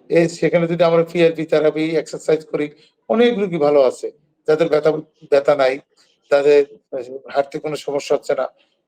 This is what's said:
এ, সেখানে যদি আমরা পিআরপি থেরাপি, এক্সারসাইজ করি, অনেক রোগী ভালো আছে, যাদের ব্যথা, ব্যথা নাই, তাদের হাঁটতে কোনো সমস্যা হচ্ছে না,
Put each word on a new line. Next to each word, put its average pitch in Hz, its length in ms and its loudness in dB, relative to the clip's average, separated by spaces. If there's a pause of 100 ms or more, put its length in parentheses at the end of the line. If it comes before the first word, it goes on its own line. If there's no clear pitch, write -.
এ, - 200 2
সেখানে 165 400 -2
যদি 175 160 0
আমরা 165 280 2
পিআরপি 165 340 0
থেরাপি, 156 380 0 (120)
এক্সারসাইজ 156 500 -4
করি, 147 240 -6 (380)
অনেক 226 300 2
রোগী 180 200 -4
ভালো 147 240 4
আছে, 113 280 -2 (360)
যাদের 156 220 2
ব্যথা, 147 240 2 (380)
ব্যথা 143 260 2
নাই, 135 220 0 (500)
তাদের 143 360 4 (680)
হাঁটতে 139 240 -4
কোনো 151 180 -8
সমস্যা 143 400 -4
হচ্ছে - 180 -6
না, 131 140 -4 (400)